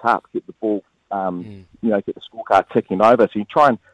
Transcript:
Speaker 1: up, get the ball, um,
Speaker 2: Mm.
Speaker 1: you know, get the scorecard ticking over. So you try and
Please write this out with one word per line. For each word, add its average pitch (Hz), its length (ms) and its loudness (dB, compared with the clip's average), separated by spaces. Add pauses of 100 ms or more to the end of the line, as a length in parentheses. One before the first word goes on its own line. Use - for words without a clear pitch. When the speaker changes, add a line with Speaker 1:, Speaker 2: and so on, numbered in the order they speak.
Speaker 1:
up, 117 280 -2
get - 140 -10
the - 80 -20
ball, 107 300 -6 (260)
um, 92 340 -6
Speaker 2:
Mm. 95 200 -20 (180)
Speaker 1:
you 113 80 -2
know, 101 120 0
get - 120 -10
the - 80 -18
scorecard - 500 -2
ticking 101 300 -2
over. 113 320 4
So 107 60 -6
you 104 60 -6
try 147 240 2
and 113 100 -2 (140)